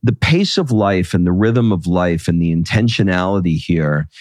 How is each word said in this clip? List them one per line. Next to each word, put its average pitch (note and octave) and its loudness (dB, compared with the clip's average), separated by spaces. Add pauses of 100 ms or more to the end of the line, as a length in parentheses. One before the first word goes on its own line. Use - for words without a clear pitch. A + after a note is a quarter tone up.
the A#2+ 0
pace F3+ 0
of D#3 -2
life G2 0
and F2+ 2
the F2+ 2
rhythm A2+ 2
of E2+ -4
life F2 0
and E2+ 2
the E2 0
intentionality F#2 0
here D2+ -2 (140)